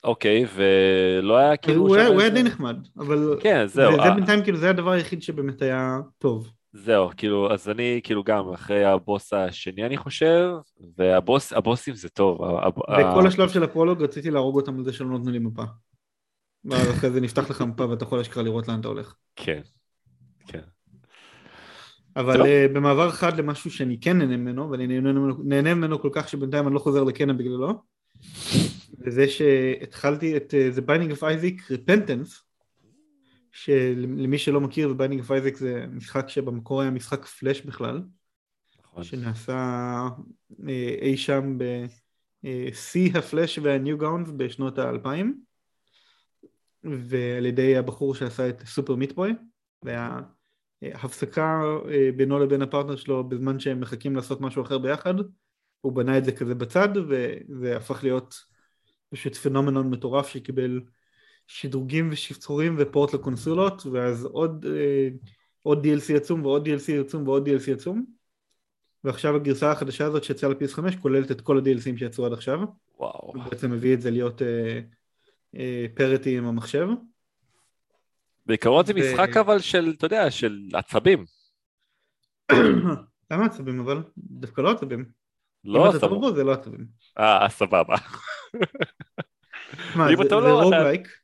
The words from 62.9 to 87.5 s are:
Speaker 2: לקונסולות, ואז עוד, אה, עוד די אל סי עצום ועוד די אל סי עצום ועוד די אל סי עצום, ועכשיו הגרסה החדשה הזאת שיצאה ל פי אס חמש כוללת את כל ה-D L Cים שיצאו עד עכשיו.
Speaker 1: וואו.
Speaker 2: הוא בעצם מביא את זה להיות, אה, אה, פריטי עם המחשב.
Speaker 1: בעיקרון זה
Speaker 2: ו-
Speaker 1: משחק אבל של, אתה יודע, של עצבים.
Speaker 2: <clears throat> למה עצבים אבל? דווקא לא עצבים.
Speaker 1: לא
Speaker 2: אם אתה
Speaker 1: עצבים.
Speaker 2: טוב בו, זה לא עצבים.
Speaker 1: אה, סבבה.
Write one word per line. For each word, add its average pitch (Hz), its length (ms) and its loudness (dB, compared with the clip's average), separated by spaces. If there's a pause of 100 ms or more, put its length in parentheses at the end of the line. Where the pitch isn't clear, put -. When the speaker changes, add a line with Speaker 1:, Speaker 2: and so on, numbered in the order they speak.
Speaker 2:
לקונסולות, 160 720 -2
ואז 123 380 -4
עוד, 156 440 -4
אה, 143 400 0 (540)
עוד 147 200 0
די 151 100 2
אל 147 80 2
סי 147 160 0
עצום 151 280 -2
ועוד 143 200 0
די 151 80 -2
אל 143 60 -2
סי 143 200 -4
עצום 139 300 -6
ועוד 139 160 2
די 143 80 0
אל 135 60 2
סי 135 140 -4
עצום, 196 320 -6 (1000)
ועכשיו 147 320 -2
הגרסה 143 360 0
החדשה 147 320 -4
הזאת 151 200 -2
שיצאה 139 260 -2
ל 135 40 0
פי 139 100 -6
אס 139 100 -6
חמש 180 220 -4
כוללת 135 340 -2
את 120 100 -6
כל 139 180 2
ה-D 131 60 0
L 135 140 2
Cים 120 200 -6
שיצאו 120 280 -6
עד 120 60 -2
עכשיו. 131 280 -4 (380)
Speaker 1:
וואו. - 360 -12
Speaker 2:
הוא 127 100 -12
בעצם 127 260 -6
מביא 123 240 2
את 120 60 -2
זה 123 100 -4
להיות, 120 320 -4
אה, 117 380 -4 (760)
אה, 123 380 -6
פריטי 131 440 0
עם 120 80 -4
המחשב. 117 400 -2 (1600)
Speaker 1:
בעיקרון 143 400 4
זה 208 100 -2
Speaker 2:
ו- - 20 0
Speaker 1:
משחק 139 380 2
אבל 208 220 4
של, 170 380 0
אתה 160 100 -4
יודע, 185 240 2
של 104 420 -6
עצבים. 110 520 2 (1300)
Speaker 2:
<clears throat> - 800 2
למה 185 160 0
עצבים 131 340 -6
אבל? 139 220 -4 (160)
דווקא 123 420 -12
לא 143 100 4
עצבים. 131 340 -4 (600)
Speaker 1:
לא 110 200 4
Speaker 2:
אם 202 40 4
אתה 180 80 0
Speaker 1:
עצבים. 123 140 0
Speaker 2:
טוב 202 100 -4
בו, 254 120 -2
זה 139 120 -2
לא 135 80 0
עצבים. 117 340 -10 (320)
Speaker 1:
אה, 104 300 4
סבבה. 95 480 0 (2000)